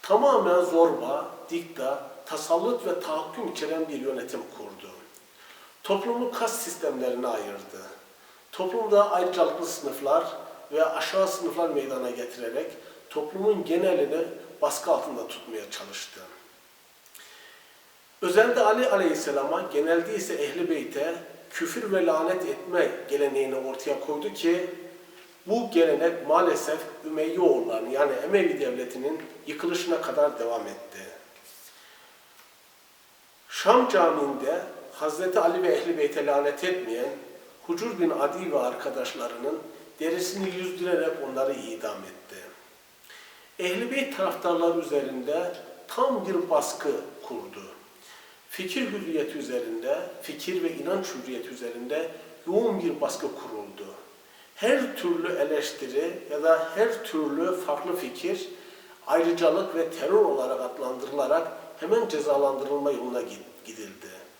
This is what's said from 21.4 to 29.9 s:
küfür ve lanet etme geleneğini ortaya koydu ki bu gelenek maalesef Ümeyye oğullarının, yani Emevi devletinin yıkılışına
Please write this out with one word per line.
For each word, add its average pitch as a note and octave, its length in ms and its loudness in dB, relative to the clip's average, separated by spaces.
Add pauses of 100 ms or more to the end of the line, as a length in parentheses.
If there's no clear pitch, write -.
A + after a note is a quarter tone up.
küfür G3 420 -4
ve F3+ 140 4
lanet E3 400 2
etme F3 460 0 (180)
geleneğini C3+ 460 2
ortaya C3 440 -4
koydu D3 340 -4
ki F3 360 2 (760)
bu G#3+ 280 0
gelenek E3 540 4
maalesef D#3 520 4 (260)
Ümeyye D#3 340 -2
oğullarının, C3 500 4
yani C#3 220 4 (120)
Emevi F#3 360 4
devletinin C3 640 -2 (260)
yıkılışına E3+ 540 -2